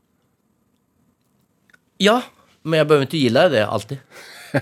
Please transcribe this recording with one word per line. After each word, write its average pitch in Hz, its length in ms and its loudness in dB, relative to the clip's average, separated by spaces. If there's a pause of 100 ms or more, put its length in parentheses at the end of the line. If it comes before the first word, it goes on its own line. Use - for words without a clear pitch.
(2000)
Ja, 208 200 2 (460)
men 160 140 0
jeg 151 100 0
behøver 139 180 2
ikke 160 140 -4
gi 123 120 2
deg 160 200 2
det 107 120 2
alltid. 113 360 -8 (600)